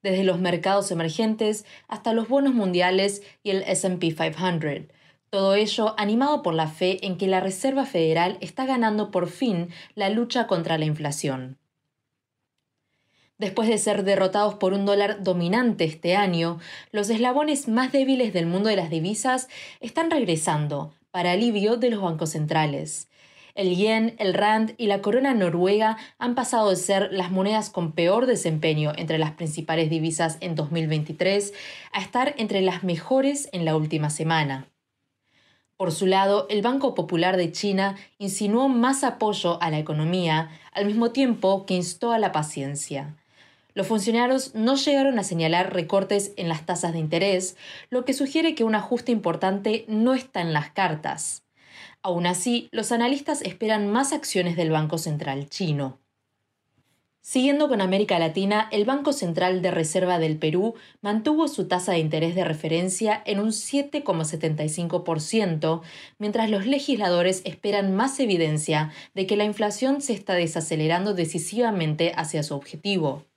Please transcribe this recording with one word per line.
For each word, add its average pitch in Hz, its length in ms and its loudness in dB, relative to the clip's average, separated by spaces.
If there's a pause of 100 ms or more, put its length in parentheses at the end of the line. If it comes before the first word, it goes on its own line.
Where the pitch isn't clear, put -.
desde 190 200 2
los 180 160 2
mercados 185 500 0
emergentes 214 720 -2 (240)
hasta 220 240 -4
los 226 160 0
bonos 277 280 4
mundiales 190 640 2 (220)
y 202 80 -2
el 190 160 0
S - 180 0
and 185 140 0
P 165 100 2
five 160 260 -2
hundred. 156 500 -2 (440)
Todo 196 240 2
ello 214 420 2
animado 254 460 2
por 165 140 -2
la 160 120 2
fe 185 380 -2
en 185 120 -4
que 196 100 -2
la 185 120 2
Reserva 262 460 -2
Federal 165 560 2
está 262 240 -6
ganando 220 460 0
por 175 180 0
fin 175 400 -2 (240)
la 196 160 -2
lucha 233 380 0
contra 165 320 0
la 156 60 0
inflación. 143 720 -4 (1800)
Después 214 320 0
de 220 80 4
ser 202 260 0
derrotados 196 520 2
por 190 180 0
un 196 140 0
dólar 202 360 2
dominante 185 600 2
este 165 320 0
año, 170 440 0 (320)
los 208 200 -2
eslabones 269 560 2
más 254 240 2
débiles 262 420 2
del 170 140 0
mundo 196 220 0
de 208 80 2
las 165 120 -2
divisas 214 600 -2 (320)
están 320 280 -2
regresando, 156 840 0 (160)
para 180 220 0
alivio 214 440 2
de 240 140 2
los 202 100 -2
bancos 160 300 -2
centrales. 156 760 -2 (460)
El 185 220 0
yen, 220 420 2
el 196 160 0
rand 214 440 2
y 233 100 -2
la 196 140 0
corona 254 320 2
noruega 202 640 2 (220)
han 240 160 -2
pasado 214 340 2
de 180 80 4
ser 196 340 2
las 185 200 -2
monedas 208 380 0
con 170 220 -2
peor 190 340 2
desempeño 156 680 0
entre 160 220 -2
las 156 140 0
principales 160 580 -2
divisas 160 500 0
en 170 160 -6
dos 151 160 -2
mil 165 160 0
veintitrés 170 640 0 (400)
a 196 100 -4
estar 262 360 -2
entre 208 240 0
las 185 240 0
mejores 269 680 0
en 170 140 -4
la 156 100 2
última 156 340 0
semana. 151 580 -2 (1080)
Por 180 160 -2
su 190 140 -2
lado, 196 440 4
el 208 120 0
Banco 262 340 0
Popular 175 400 0
de 170 160 0
China 196 460 -2 (220)
insinuó 208 500 0
más 262 340 2
apoyo 202 580 0
a 165 80 -2
la 151 100 0
economía, 160 720 0 (220)
al 202 140 -2
mismo 233 260 2
tiempo 196 540 2
que 190 80 -2
instó 180 400 -2
a 226 60 2
la 202 120 2
paciencia. 143 840 -6 (560)
Los 196 140 -4
funcionarios 233 680 0
no 233 200 2
llegaron 277 440 2
a 180 40 -2
señalar 170 500 0
recortes 196 640 0
en 180 100 -4
las 160 180 -4
tasas 170 280 -2
de 165 60 -2
interés, 180 580 0 (320)
lo 254 160 -2
que 269 80 0
sugiere 311 420 0
que 233 80 0
un 220 120 2
ajuste 240 360 -2
importante 196 800 0
no 226 240 2
está 254 260 -4
en 165 140 -2
las 147 180 -2
cartas. 156 720 -4 (600)
Aún 175 220 0
así, 233 460 0
los 220 200 -4
analistas 277 520 0
esperan 208 440 0
más 254 240 2
acciones 180 440 0
del 165 160 2
Banco 156 260 0
Central 147 520 -4
chino. 143 500 -4 (1200)
Siguiendo 285 480 2
con 226 100 2
América 190 380 2
Latina, 196 540 0
el 208 140 2
Banco 285 280 0
Central 180 480 0
de 180 80 0
Reserva 175 480 0
del 156 200 0
Perú 175 360 0 (280)
mantuvo 277 460 2
su 190 200 -4
tasa 180 240 0
de 170 80 2
interés 160 340 0
de 180 100 0
referencia 170 840 -2
en 202 120 0
un 220 140 0
siete 285 500 -2
coma 165 220 0
setenta 156 380 -2
y 156 60 -2
cinco 170 340 -4
por 160 180 -2
ciento, 165 640 0 (340)
mientras 208 320 -2
los 202 160 0
legisladores 196 800 0
esperan 196 480 -2
más 262 260 0
evidencia 156 720 2 (220)
de 190 140 -2
que 208 100 2
la 208 80 2
inflación 220 560 0
se 233 120 -4
está 190 200 -4
desacelerando 170 800 0
decisivamente 170 1000 0
hacia 156 260 -4
su 147 140 -6
objetivo. 156 720 -4 (120)